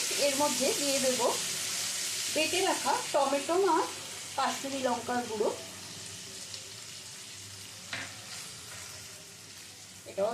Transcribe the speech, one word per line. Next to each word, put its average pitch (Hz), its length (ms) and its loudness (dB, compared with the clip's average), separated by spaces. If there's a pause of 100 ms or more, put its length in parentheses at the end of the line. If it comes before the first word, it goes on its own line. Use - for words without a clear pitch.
(260)
এর 277 160 6
মধ্যে 269 260 4 (140)
দিয়ে 277 240 4
দেব 254 140 4 (1120)
বেটে 311 260 4 (100)
রাখা 285 240 4 (200)
টমেটো 285 420 4 (200)
আর 381 80 6 (540)
কাশ্মীরি 269 500 0
লঙ্কার 240 420 2
গুঁড়ো। 220 200 2 (4000)
এটাও 190 240 0